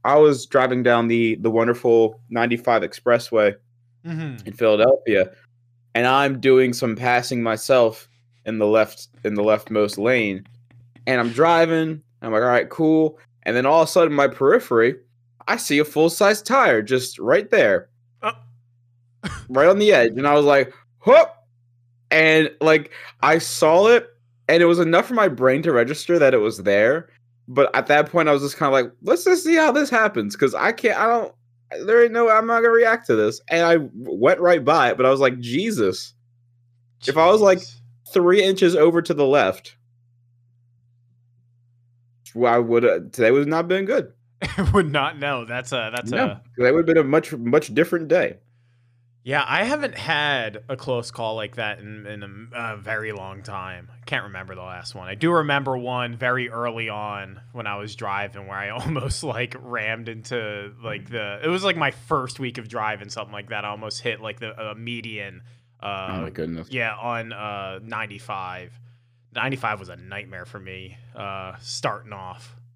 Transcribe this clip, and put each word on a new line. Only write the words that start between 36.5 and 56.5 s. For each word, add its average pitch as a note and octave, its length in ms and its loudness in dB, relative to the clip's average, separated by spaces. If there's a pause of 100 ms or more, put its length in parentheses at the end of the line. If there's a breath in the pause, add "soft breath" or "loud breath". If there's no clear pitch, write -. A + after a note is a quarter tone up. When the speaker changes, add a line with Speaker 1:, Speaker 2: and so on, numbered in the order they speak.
Speaker 1:
If C#3+ 120 0
I D#3+ 80 6
was, G#3 160 6
like, F#3+ 160 4
Speaker 2:
Jeez. - 180 -18 (360)
Speaker 1:
three F#3 300 4
inches F#3 320 2
over E3 280 4
to E3 120 -4
the C#3+ 120 2
left, C3 500 0 (2500)
well, A#2 180 2
I A#2+ 60 4
would, A#2 260 0
uh, F2+ 160 2 (120)
today A#2 180 2
would C#3+ 160 2
not E3 220 -2
been F#3+ 160 -2
good. A3+ 280 -4 (140)
Speaker 2:
<laughs> - 160 -16 (160)
It F3+ 140 0
would F3+ 180 0
not, D3 280 -4
no, C#3 260 -6
that's B2 280 -10
a, A2+ 220 -6
that's A#2 160 -8
Speaker 1:
No, A#2+ 140 -2
Speaker 2:
a - 180 -8 (140)
Speaker 1:
today B2 160 2
would E3 160 0
have E3 60 2
been E3 40 4
a D3+ 60 2
much, D3+ 280 0
much A#2+ 400 -2
different D#3+ 360 -2
day. D#3+ 300 -2 (840)
Speaker 2:
Yeah, C#3 240 -2
I D#3 180 -2
haven't C#4 320 -6
had C3+ 720 -4
a C3 80 -8
close A#2+ 340 -8
call A2+ 260 -8
like G#2+ 200 -10
that G#2+ 220 -8
in, G#2 280 -20
in G2+ 480 -18
a, A#2 200 -10
a - 40 -14
very G#2+ 340 -10
long F#2+ 300 -16
time. F#2 500 -16
I - 140 -20
can't B2 180 -8
remember F#2+ 300 -16
the F2+ 80 -18
last F2+ 320 -18
one. F#2 140 -16
I G2 60 -10
do D#3+ 160 -2
remember C#3 460 -2
one B2 400 -8
very B2 320 -4
early A2+ 400 -8